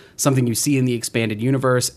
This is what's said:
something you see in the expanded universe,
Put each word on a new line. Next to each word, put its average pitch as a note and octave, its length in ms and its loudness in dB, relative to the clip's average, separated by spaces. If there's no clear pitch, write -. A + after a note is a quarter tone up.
something C3 320 2
you A2+ 80 0
see C#3+ 200 0
in C3 100 2
the B2 80 0
expanded A2+ 460 -4
universe, B2+ 560 0